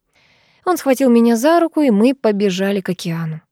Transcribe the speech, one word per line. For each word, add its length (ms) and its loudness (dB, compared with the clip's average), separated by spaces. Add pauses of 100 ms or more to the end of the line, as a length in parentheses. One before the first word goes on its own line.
(640)
Он 120 -2
схватил 320 0
меня 280 4
за 240 2
руку, 180 -2
и 120 2
мы 220 2
побежали 680 -2
к 80 -10
океану. 500 -8 (120)